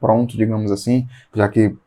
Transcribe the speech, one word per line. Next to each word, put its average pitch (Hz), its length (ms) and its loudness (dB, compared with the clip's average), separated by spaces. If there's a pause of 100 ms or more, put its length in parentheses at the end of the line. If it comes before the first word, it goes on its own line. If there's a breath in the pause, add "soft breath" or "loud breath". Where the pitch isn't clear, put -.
pronto, 120 360 0
digamos 110 360 -2
assim, 123 340 0 (260 loud breath)
já 104 160 2
que 104 260 2 (120)